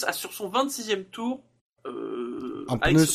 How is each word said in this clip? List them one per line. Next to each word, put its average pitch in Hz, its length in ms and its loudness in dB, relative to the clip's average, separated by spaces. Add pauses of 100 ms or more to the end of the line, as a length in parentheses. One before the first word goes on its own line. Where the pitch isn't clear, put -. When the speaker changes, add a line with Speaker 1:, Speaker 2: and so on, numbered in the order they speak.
Speaker 1:
à, - 60 0
sur - 200 -6
son 208 160 -6
vingt-sixième 220 560 -2
tour, 247 380 -4 (440)
euh, 120 840 -6
Speaker 2:
Un 127 140 0
Speaker 1:
avec 156 140 6
Speaker 2:
pneu 160 100 10
Speaker 1:
ce 147 80 2